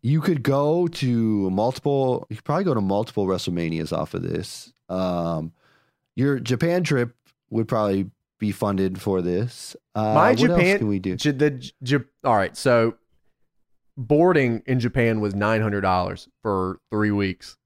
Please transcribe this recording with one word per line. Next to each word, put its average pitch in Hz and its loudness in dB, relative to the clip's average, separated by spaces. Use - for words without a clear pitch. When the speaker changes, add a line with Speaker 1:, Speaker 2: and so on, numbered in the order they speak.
Speaker 1:
You 147 2
could 147 0
go 147 2
to 113 0
multiple, 127 0
you 110 -10
could - -18
probably 175 -2
go 160 0
to 110 0
multiple 101 -2
WrestleManias 82 -2
off 78 -6
of 87 -6
this. - -8
Um, 85 -4
your 135 0
Japan 165 0
trip 127 0
would 113 -2
probably 98 0
be 107 -2
funded 95 -2
for 92 -2
this. 90 -6
Uh, 107 0
Speaker 2:
My 180 4
Speaker 1:
what 254 2
Speaker 2:
Japan, 175 4
Speaker 1:
else 196 4
can 110 0
we 101 0
do? 95 -2
Speaker 2:
J-, - 0
the 143 2
J-, 127 -14
J-, 135 0
all 123 2
right, 98 0
so 117 2
boarding 139 2
in 127 2
Japan 113 0
was 104 -2
nine 107 2
hundred 101 -2
dollars 92 -2
for 95 -2
three 107 2
weeks. 98 -4